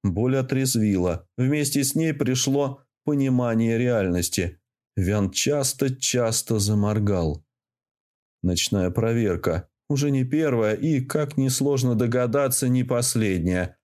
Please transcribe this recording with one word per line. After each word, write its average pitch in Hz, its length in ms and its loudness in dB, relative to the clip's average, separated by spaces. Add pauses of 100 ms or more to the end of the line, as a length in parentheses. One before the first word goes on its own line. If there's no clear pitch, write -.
Боль 110 340 0
отрезвила. 107 1000 0
Вместе 143 480 0
с 135 100 -4
ней 160 180 0
пришло 135 680 -2 (220)
понимание 123 720 2
реальности. 92 800 0 (360)
Вян 98 340 0
часто-часто 131 1300 0
заморгал. 101 840 0 (1000)
Ночная 90 480 0
проверка. 110 760 0 (200)
Уже 143 220 0
не 131 140 0
первая 127 500 0
и, 151 260 0
как 147 360 -6
несложно 131 580 0
догадаться, 123 760 0
не 127 140 2
последняя. 95 1000 -2